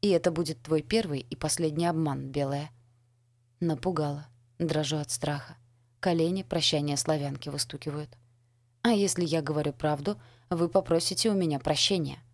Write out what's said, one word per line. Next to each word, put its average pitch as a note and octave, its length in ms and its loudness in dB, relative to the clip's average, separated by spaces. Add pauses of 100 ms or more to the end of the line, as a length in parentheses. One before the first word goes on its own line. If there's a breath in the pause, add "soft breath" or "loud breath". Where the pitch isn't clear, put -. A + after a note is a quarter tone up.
«И G#3 80 4
это F3 220 4
будет D#3+ 300 -4
твой D#3 220 2
первый F#3 440 0
и - 80 -10
последний D#3+ 520 -2
обман, D3 420 0
белая». C#3+ 400 -2 (880)
Напугала. D3+ 680 -2 (320)
Дрожу D3+ 380 0
от D3 120 -4
страха. - 480 -4 (420)
Колени F3 440 2
прощания D3 540 0
славянки C#3+ 520 -2
выстукивают. D3 640 -8 (680)
«А A#3 80 4
если G3 340 2
я D#3+ 160 0
говорю D3 320 -2
правду, D3+ 460 -2 (320 loud breath)
вы E3+ 180 2
попросите F#3 600 2
у - 20 2
меня E3 260 2
прощения» D3 600 0 (140)